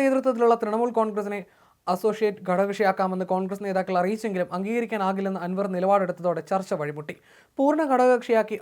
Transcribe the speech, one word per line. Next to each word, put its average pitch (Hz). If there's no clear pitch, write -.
നേതൃത്വത്തിലുള്ള 262
തൃണമൂൽ 226
കോൺഗ്രസിനെ 208
അസോസിയേറ്റ് 208
ഘടകകക്ഷിയാക്കാമെന്ന് 190
കോൺഗ്രസ് 190
നേതാക്കൾ 185
അറിയിച്ചെങ്കിലും 190
അംഗീകരിക്കാനാകില്ലെന്ന് 196
അൻവർ 185
നിലപാടെടുത്തതോടെ 180
ചർച്ച 190
വഴിമുട്ടി. 151
പൂർണ്ണ 294
ഘടകകക്ഷിയാക്കി 240